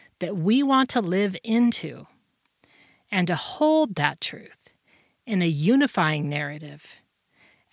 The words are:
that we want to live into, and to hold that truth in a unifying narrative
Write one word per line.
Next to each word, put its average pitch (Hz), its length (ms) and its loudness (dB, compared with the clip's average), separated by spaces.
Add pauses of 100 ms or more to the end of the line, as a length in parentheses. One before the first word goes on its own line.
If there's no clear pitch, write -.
(200)
that 185 180 -6
we 208 240 2
want 269 280 2
to 247 120 0
live 190 420 -2
into, 220 600 0 (1080)
and 185 160 0
to 175 80 0
hold 302 600 2
that 147 260 -2
truth - 520 -12 (520)
in 202 160 0
a 175 60 2
unifying 160 800 2
narrative 147 720 -10 (720)